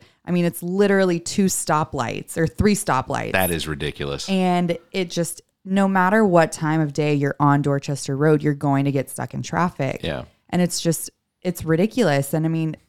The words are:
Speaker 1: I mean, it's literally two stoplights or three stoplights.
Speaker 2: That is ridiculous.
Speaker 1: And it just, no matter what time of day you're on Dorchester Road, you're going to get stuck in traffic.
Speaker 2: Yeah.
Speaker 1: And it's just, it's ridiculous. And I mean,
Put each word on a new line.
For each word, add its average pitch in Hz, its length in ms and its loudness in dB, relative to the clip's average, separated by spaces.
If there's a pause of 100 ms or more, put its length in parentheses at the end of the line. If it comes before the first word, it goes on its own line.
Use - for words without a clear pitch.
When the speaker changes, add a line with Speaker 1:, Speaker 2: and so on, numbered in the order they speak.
(280)
Speaker 1:
I 170 40 -6
mean, 175 140 2
it's 170 160 -4
literally 190 580 2
two 190 260 0
stoplights 147 920 -2
or 165 80 2
three 196 300 2
stoplights. 127 560 -2
Speaker 2:
That 95 180 0
is 78 180 -4
ridiculous. 71 600 -6
Speaker 1:
And 180 480 0 (140)
it 185 180 -4
just, - 320 -6 (240)
no 196 220 2
matter 190 380 4
what 170 260 6
time 156 300 0
of 147 120 -2
day 151 220 0
you're 139 240 0
on 143 220 4
Dorchester 139 540 -4
Road, 151 280 4
you're 151 100 2
going 139 320 0
to 139 60 0
get 135 180 -4
stuck - 240 -8
in 135 80 -8
traffic. 165 640 -2
Speaker 2:
Yeah. 80 220 -6 (240)
Speaker 1:
And 175 120 0
it's 175 200 -2
just, - 280 -2 (320)
it's 180 240 -6
ridiculous. 160 680 0
And 160 120 0
I 160 40 0
mean, 160 260 -2 (140)